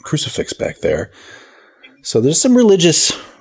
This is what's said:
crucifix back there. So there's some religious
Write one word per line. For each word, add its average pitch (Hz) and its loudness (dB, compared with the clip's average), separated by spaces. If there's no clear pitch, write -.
crucifix - -6
back - -8
there. 80 -4
So - -2
there's 139 0
some 254 4
religious 196 4